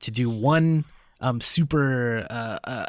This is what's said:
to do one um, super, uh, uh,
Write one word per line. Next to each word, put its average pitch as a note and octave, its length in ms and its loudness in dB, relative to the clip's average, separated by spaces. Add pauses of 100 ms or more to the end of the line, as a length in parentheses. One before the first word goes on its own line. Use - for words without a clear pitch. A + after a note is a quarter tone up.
to A#2 100 -6
do A#2 180 0
one D#3 540 4 (380)
um, B2 200 0
super, C3+ 880 0
uh, A2+ 340 -8
uh, - 260 -6